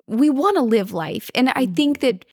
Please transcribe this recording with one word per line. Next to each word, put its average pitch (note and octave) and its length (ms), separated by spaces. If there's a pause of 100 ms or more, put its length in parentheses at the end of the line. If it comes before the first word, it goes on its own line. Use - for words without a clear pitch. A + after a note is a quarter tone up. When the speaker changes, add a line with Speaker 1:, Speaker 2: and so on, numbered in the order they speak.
Speaker 1:
we C4 220
want E4+ 280
to D4+ 40
live A3 300
life. E3 440
And B3+ 140
I C4 160
Speaker 2:
Mm-hmm. F#3 100
Speaker 1:
think D4 260
that A#3+ 320